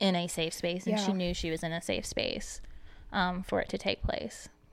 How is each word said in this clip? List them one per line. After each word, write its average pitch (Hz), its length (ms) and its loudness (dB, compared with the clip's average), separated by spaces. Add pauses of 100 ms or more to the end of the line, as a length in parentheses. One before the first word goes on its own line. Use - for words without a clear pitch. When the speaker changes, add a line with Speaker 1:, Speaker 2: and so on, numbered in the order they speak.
Speaker 1:
in 190 140 6
a 175 120 2
safe 165 260 0
space, 175 320 -2
and 214 140 4
she 196 80 2
Speaker 2:
Yeah. 196 60 6
Speaker 1:
knew 180 200 2
she 170 160 0
was 160 140 0
in 165 80 0
a 165 100 -2
safe - 240 0
space, - 540 -2 (540)
um, 180 280 2
for 190 200 0
it - 80 -2
to 196 80 -2
take - 260 -2
place. - 460 -4 (240)